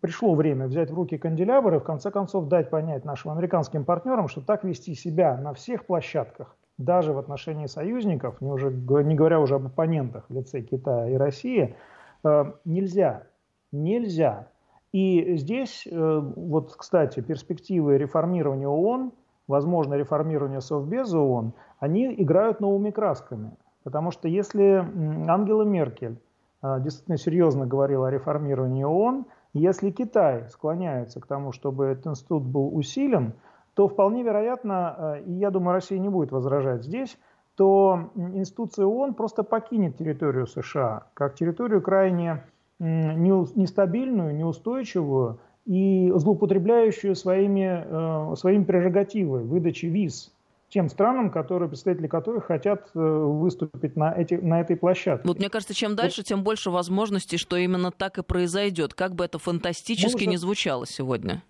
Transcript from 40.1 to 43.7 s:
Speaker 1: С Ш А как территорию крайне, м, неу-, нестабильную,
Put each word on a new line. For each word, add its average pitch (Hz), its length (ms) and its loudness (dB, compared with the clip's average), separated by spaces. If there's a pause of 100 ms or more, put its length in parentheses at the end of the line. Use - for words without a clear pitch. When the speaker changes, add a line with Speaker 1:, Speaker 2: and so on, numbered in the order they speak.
Speaker 1:
С - 140 -10
Ш - 180 -6
А 113 240 -2 (120)
как 139 200 -2
территорию 185 460 0
крайне, 180 600 2 (360)
м, 160 440 0
неу-, 185 320 4
нестабильную, 196 800 0